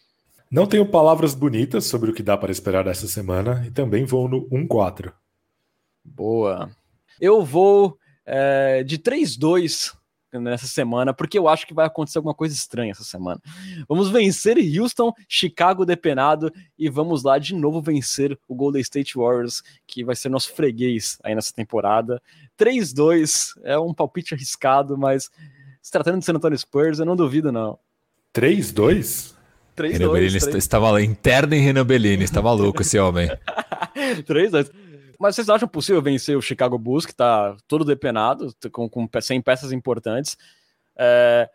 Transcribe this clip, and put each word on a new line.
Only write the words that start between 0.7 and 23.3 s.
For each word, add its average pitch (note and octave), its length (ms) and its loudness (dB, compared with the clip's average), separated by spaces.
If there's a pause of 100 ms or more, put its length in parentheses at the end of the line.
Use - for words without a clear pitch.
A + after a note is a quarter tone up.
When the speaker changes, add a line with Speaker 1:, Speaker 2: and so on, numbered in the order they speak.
Speaker 1:
palavras D#3+ 480 4
bonitas C3+ 520 -2
sobre A2+ 260 -2
o - 20 -6
que - 80 -8
dá G2+ 160 0
para G2 140 -4
esperar F#2+ 320 -2
dessa F#2 240 -4
semana G#2 580 -2
e A2 60 -12
também B2 340 0
vou B2+ 220 0
no B2+ 240 -4
um C3 160 -2
quatro. - 440 -2 (920)
Speaker 2:
Boa. G2+ 640 -2 (500)
Eu G3+ 240 4
vou, F#3+ 540 4 (260)
é, C3+ 600 0
de D3+ 160 -6
três A#3+ 360 -2
dois E3 600 0 (340)
nessa A#2+ 360 -6
semana, B2+ 440 -2
porque F#3 280 -4
eu E3 80 2
acho D#3+ 180 2
que - 80 -20
vai D#3+ 140 2
acontecer D#3 320 -6
alguma D3+ 160 -6
coisa D#3 180 -6
estranha A#2 380 -8
essa G#2 120 -16
semana. F2+ 380 -10 (460)
Vamos F#3+ 240 0
vencer G#3+ 460 2 (200)
Houston, A#3 340 -2 (160)
Chicago F3+ 600 0
depenado D#3 680 0 (240)
e D#3 100 -4
vamos D3 360 -2
lá C3+ 160 4
de D#3 160 -6
novo D#3 260 -2
vencer C#3+ 560 -2 (100)
o C3 60 -12
Golden C#3 260 -2
State C3+ 380 -6
Warriors, A#2+ 460 -2 (240)
que B2 160 -12
vai A#2+ 120 -4
ser C3+ 140 -8
nosso C3 240 -4
freguês B2 680 -2
aí G#2+ 100 -4
nessa G#2+ 180 -4
temporada. A2+ 680 -2 (340)
Três G#3+ 380 0
dois D#3 680 2